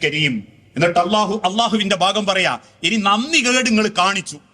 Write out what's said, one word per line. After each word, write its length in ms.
കരീം." 400
എന്നിട്ട് 240
അള്ളാഹു, 460
അള്ളാഹുവിന്റെ 500
ഭാഗം 300
പറയാ, 340
ഇനി 120
നന്ദി 500
കേട് 220
നിങ്ങൾ 300
കാണിച്ചു, 420